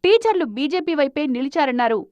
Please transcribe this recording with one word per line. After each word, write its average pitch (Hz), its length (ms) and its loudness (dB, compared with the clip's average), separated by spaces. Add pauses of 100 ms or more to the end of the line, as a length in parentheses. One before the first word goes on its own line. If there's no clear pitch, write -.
టీచర్లు 415 420 4 (100)
బీజేపీ 320 440 -2
వైపే 277 220 -2 (120)
నిలిచారన్నారు 247 640 0 (140)